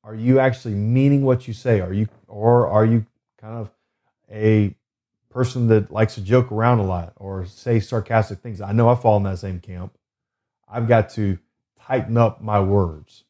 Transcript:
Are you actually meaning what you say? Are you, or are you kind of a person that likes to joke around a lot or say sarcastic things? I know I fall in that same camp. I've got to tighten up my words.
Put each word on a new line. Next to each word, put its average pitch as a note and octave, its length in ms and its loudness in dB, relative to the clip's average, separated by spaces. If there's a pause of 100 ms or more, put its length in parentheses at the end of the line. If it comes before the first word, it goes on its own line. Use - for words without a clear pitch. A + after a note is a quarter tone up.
Are G#2+ 100 -18
you B2 240 2
actually B2+ 360 0
meaning C3 500 2
what B2+ 240 -2
you A2+ 60 -10
say? A2 260 0
Are F2+ 120 -6
you, G#2+ 140 -2 (220)
or A2+ 400 2
are G#2+ 160 2
you A2+ 220 2 (340)
kind A2 160 -18
of A2 140 -12 (600)
a G#2+ 460 2 (540)
person B2 380 -2
that G#2+ 220 2
likes G#2+ 240 -2
to - 60 -14
joke A#2+ 320 0
around A#2 260 2
a G2+ 60 0
lot F2 320 -6
or F#2+ 300 -12
say A2+ 340 -2
sarcastic G#2+ 580 -2
things? G#2 220 -16
I G2+ 100 -12
know A#2 180 4
I A#2+ 60 4
fall A#2 220 2
in G2+ 80 0
that F#2 160 -6
same F#2+ 180 -10
camp. F2+ 400 -16 (680)
I've A#2 180 -6
got A2 240 2
to G2 280 -4 (420)
tighten A#2+ 360 -4
up A2+ 240 0
my G#2+ 200 -2
words. F#2+ 680 -2